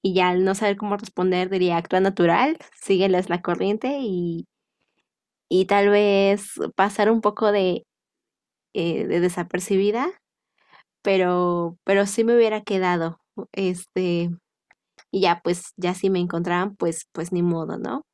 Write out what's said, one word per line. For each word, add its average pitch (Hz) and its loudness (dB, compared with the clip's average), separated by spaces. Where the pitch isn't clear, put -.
y 190 0
ya 180 4
al 180 2
no 190 2
saber 202 0
cómo 202 -4
responder, 185 -2
diría, 180 0
"Actúa 175 0
natural, 190 2
sígueles 190 2
la 175 -4
corriente", 208 -4
y, 175 -6
y 185 4
tal 202 4
vez 202 2
pasar 208 2
un 226 2
poco 208 0
de, 185 0
eh, 165 -4
de - -2
desapercibida, 190 -2
pero, 180 0
pero 202 2
sí 202 0
me 233 4
hubiera 220 4
quedado, 180 -2
este, 180 -2
y 196 -2
ya, 175 2
pues, 175 -4
ya 180 0
si 190 -2
me 185 2
encontraban, 175 -2
pues, 170 -4
pues 170 -8
ni 175 0
modo, 165 -2
¿no? 269 -8